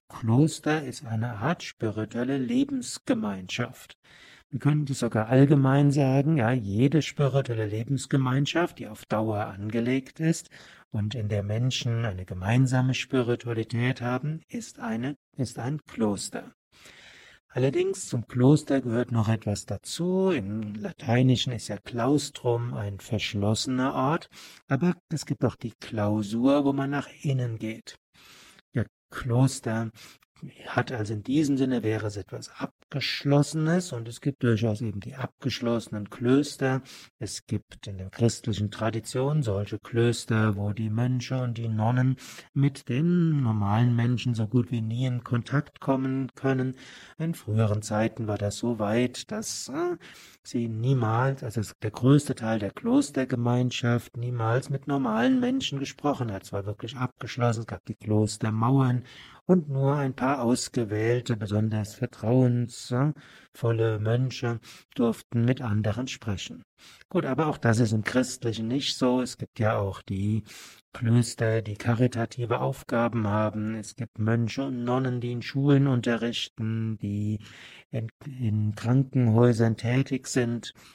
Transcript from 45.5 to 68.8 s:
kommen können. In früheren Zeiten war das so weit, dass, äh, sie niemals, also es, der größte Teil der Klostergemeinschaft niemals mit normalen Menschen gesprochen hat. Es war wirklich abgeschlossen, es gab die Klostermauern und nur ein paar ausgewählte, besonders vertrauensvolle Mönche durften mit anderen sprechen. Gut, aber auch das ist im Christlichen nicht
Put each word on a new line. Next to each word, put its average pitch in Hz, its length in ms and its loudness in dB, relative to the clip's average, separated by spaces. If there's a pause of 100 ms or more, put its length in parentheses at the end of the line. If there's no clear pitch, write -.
kommen 131 560 -2
können. 131 400 -2 (420)
In 165 160 -4
früheren 107 480 0
Zeiten 110 460 -2
war 104 100 -2
das 101 200 -2
so 117 220 -2
weit, 110 520 0
dass, - 380 -8
äh, 339 280 -4 (460)
sie 117 240 -4
niemals, 120 760 0
also 117 180 -4
es, 95 200 -8
der 107 100 -2
größte 139 440 4
Teil 113 240 0
der 98 120 -2
Klostergemeinschaft 123 1500 0
niemals 120 520 -2
mit 139 180 -6
normalen 226 520 2
Menschen 247 400 -2
gesprochen 135 520 -2
hat. 98 120 -8
Es - 100 -12
war 98 120 -4
wirklich 113 300 -8
abgeschlossen, 120 640 -2
es 113 60 -10
gab - 180 -10
die 110 100 -8
Klostermauern 113 1080 2 (440)
und 175 220 4
nur 135 260 2
ein 139 180 -2
paar - 280 -2
ausgewählte, 117 960 0
besonders 107 580 -2
vertrauensvolle 120 2000 0
Mönche 117 600 0 (340)
durften 220 520 0
mit 127 160 2
anderen 107 460 -2
sprechen. - 560 -8 (460)
Gut, 170 160 0
aber 143 220 0
auch 143 100 -2
das 113 220 4
ist 110 140 4
im 107 100 2
Christlichen 113 640 -2
nicht - 300 -2